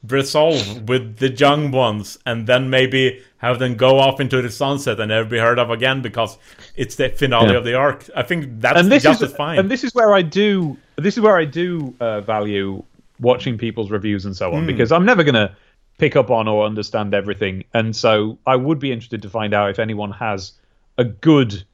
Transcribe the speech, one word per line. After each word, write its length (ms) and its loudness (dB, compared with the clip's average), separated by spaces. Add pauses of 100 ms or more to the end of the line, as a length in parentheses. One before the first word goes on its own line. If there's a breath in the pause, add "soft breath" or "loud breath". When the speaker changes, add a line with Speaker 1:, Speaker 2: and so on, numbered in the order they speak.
Speaker 1:
resolve 800 0
with 300 -2
the 120 0
young 420 2
ones, 520 -2
and 220 -6
then 240 2
maybe 500 0 (180 loud breath)
have 200 -2
them 180 -2
go 220 6
off 220 2
into 200 0
the 100 -6
sunset 500 -4
and 80 -2
never 200 0
be 100 -4
heard 200 2
of 120 0
again 300 -2
because 380 -6 (380 loud breath)
it's 200 -6
the 120 0
finale 440 4
Speaker 2:
Yeah. 60 2
Speaker 1:
of 60 -4
the 100 -2
arc. 400 0
I 80 -4
think 380 -6
that's 180 4
Speaker 2:
And 120 4
this 120 6
Speaker 1:
just 200 4
Speaker 2:
is, 100 -4
Speaker 1:
fine. 260 -2
Speaker 2:
and 120 0
this 120 -4
is 120 -6
where 200 4
I 80 4
do, 540 0 (200)
this 200 -2
is 60 -2
where 140 6
I 80 2
do, 560 -6
uh, 200 -4
value 600 -4 (380)
watching 380 0
people's 320 -6
reviews 360 -4
and 100 -8
so 160 -4
on, 100 -2
Speaker 1:
Hmm. 40 -4
Speaker 2:
because 260 2
I'm 120 4
never 200 4
gonna 320 2 (420 soft breath)
pick 160 2
up 160 4
on 160 2
or 200 2
understand 480 -4
everything, 500 -4 (100)
and 220 0
so 500 0
I 100 2
would 220 -2
be 140 -6
interested 300 -10
to 80 -16
find 240 -4
out 160 2
if 100 -6
anyone 320 -6
has 400 -8 (460)
a 60 2
good 680 2